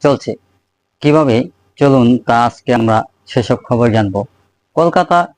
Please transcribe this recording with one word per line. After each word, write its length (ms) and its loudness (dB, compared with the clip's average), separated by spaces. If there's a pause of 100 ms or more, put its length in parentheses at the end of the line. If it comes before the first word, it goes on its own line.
চলছে। 280 -2 (720)
কিভাবে? 340 2 (420)
চলুন 280 2 (200)
তা 100 0 (100)
আজকে 320 -8
আমরা 200 0 (320)
সেসব 280 -2 (100)
খবর 180 0 (100)
জানব। 180 -2 (640)
কলকাতা 400 0 (200)